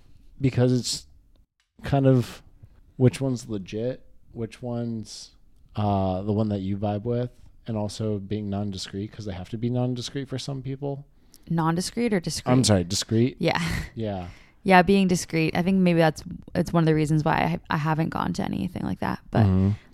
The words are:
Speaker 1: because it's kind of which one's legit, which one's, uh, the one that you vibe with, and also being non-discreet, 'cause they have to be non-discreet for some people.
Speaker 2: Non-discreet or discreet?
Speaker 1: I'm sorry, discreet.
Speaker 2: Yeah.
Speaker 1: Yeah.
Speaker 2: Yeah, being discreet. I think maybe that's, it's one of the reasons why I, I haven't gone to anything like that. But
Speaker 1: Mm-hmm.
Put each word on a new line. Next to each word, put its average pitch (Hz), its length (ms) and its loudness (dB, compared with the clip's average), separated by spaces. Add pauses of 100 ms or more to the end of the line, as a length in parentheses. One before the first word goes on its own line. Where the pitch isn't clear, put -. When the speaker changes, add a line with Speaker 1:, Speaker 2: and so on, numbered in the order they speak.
(420)
Speaker 1:
because 127 360 4
it's - 300 -6 (760)
kind 139 220 2
of 131 380 4 (540)
which 127 240 4
one's 131 260 -4
legit, 110 560 -6 (300)
which - 280 -10
one's, 117 720 -8 (460)
uh, 95 460 0
the 104 100 -2
one 107 160 0
that 104 100 -2
you 95 180 -4
vibe 104 260 -4
with, 120 280 -4 (340)
and 113 120 -4
also 107 420 -4
being 104 300 -6
non-discreet, 98 600 -6
'cause - 140 -14
they 101 80 -8
have 90 160 -12
to 117 80 -8
be 117 120 -2
non-discreet 123 580 -4
for 135 100 -8
some 135 240 -8
people. 139 440 -8 (440)
Speaker 2:
Non-discreet 170 640 0
or 196 60 2
discreet? 151 320 -4
Speaker 1:
I'm 127 140 6
sorry, 101 180 4
discreet. 113 560 0
Speaker 2:
Yeah. - 220 0 (340)
Speaker 1:
Yeah. 98 320 -6 (360)
Speaker 2:
Yeah, 185 180 8
being 190 260 6
discreet. 165 480 0
I 175 60 0
think 190 160 2
maybe 175 220 4
that's, 160 240 4 (320)
it's 175 180 -2
one 170 100 4
of 160 40 4
the 160 80 4
reasons 156 280 2
why 160 120 2
I, - 240 0 (160)
I - 20 0
haven't 160 320 -2
gone - 240 -4
to - 100 -4
anything - 400 -6
like - 160 -6
that. - 200 -4 (120)
But 113 140 4
Speaker 1:
Mm-hmm. 95 240 4 (240)